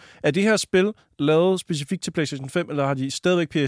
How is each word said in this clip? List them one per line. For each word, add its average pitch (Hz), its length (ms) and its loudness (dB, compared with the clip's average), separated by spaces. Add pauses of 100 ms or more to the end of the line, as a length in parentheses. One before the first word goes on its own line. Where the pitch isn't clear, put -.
(240)
Er 151 80 2
det 185 120 0
her 220 140 4
spil 190 340 0 (280)
lavet 165 400 4
specifikt 160 440 -6
til 180 80 -6
PlayStation 135 380 -4
fem, 175 200 -4
eller 143 180 -2
har 143 60 0
de 135 180 -4
stadigvæk 175 380 0
P - 40 -16
S - 20 -10
fire 143 120 0